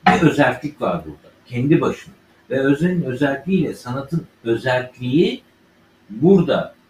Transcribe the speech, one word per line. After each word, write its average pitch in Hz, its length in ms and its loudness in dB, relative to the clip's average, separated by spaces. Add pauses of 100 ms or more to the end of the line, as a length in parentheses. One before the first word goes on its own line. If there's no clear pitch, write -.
Bir 180 140 0
özellik 143 600 0
var 87 240 -4
burada, - 280 -18 (120)
kendi 139 360 0
başına. - 320 -6 (360)
Ve 131 100 -2
öznenin 156 420 0
özelliğiyle 139 720 -2
sanatın 135 540 -6 (160)
özelliği 127 960 0 (680)
burada 143 680 2 (140)